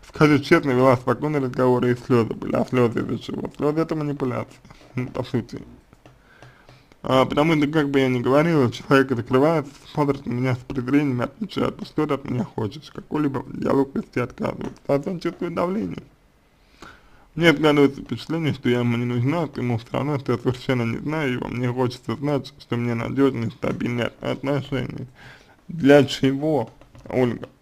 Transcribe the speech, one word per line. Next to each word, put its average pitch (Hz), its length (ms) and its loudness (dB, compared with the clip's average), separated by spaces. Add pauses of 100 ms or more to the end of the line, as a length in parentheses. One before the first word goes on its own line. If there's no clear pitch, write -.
Скажу 151 320 4
честно, 143 320 2
вела 127 260 6
спокойный 139 440 -2
разговор, 127 460 2
и 123 100 2
слёзы 123 380 2
были. - 200 -6
А - 120 0
слёзы 120 340 2
из-за 113 180 -4
чего? - 380 -8
Слёзы — 151 240 -2
это 160 160 -2
манипуляция, 139 640 -6 (340)
ну, 127 140 -4
по - 160 -6
сути. 117 360 -6 (1400)
А, 127 220 4
потому 156 320 2
что, 147 100 2
как 147 240 0
бы 135 80 2
я 135 100 4
ни 123 120 0
говорил, 139 500 4
человек 135 400 2
закрывается, 139 640 2 (200)
смотрит 139 340 -2
на 120 60 -6
меня 123 220 0
с 123 40 -6
презрением 127 640 0
и - 20 0
отвечает: - 600 -4
«Что 151 200 -2
ты 147 80 0
от 135 160 -8
меня 120 140 -2
хочешь?» - 500 -8
Какой-либо 147 540 -4
диалог - 480 -4
вести 196 240 -6
отказывается. - 680 -8
А 143 180 0
он 190 140 -8
чувствует 170 360 -8
давление. 185 500 -4 (1300)
Мне 160 180 6
складывается 147 480 4
впечатление, 151 540 -4
что - 140 -2
я 120 100 2
ему 120 180 0
не 120 100 -2
нужна, 131 400 0
что - 140 -8
ему 120 180 -2
всё - 120 -12
равно, 139 300 -2
что - 120 -2
я 117 60 0
совершенно 123 460 -2
не 113 140 -4
знаю 147 340 -2
его. - 160 -4
Мне 123 240 -4
хочется 123 420 -4
знать, 143 460 -4
что - 160 -6
мне 120 180 -2
надёжные, 120 560 0
стабильные 113 680 -4
отношения. 131 880 -6 (580)
Для 143 380 6
чего, 135 680 0 (380)
Ольга? 120 400 0 (140)